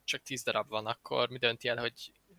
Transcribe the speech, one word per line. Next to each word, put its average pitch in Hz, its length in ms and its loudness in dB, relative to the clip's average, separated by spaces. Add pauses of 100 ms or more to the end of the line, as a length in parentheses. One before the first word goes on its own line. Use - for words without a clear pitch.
csak - 180 -2
tíz 131 220 -6
darab 110 260 2
van, 107 160 -2
akkor 123 440 0
mi 127 80 -10
dönti 120 300 0
el, 120 100 2
hogy, 120 340 -4 (280)